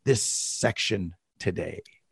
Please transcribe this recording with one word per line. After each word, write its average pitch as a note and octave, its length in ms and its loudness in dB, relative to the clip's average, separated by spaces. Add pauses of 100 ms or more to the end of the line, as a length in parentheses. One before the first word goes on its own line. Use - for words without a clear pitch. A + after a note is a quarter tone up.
this C3+ 180 4
section - 920 0 (240)
today? - 420 -4 (300)